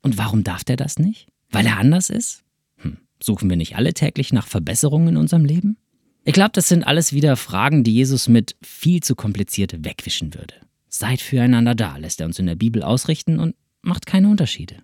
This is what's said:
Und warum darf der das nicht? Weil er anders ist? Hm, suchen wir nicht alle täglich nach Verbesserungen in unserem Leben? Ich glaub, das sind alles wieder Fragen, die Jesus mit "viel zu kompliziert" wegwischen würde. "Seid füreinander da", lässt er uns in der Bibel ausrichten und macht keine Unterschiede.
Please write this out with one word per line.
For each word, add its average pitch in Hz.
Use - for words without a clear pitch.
Und 123
warum 107
darf 90
der 131
das 139
nicht? 196
Weil -
er 110
anders 156
ist? -
Hm, 71
suchen 98
wir 87
nicht 82
alle 143
täglich -
nach 113
Verbesserungen 147
in 165
unserem 156
Leben? 180
Ich 143
glaub, 196
das -
sind 170
alles 151
wieder 143
Fragen, 127
die 110
Jesus 131
mit 117
"viel 170
zu -
kompliziert" 98
wegwischen -
würde. -
"Seid 123
füreinander 120
da", 92
lässt 78
er 80
uns 85
in 92
der 85
Bibel 113
ausrichten 156
und 160
macht -
keine 190
Unterschiede. 180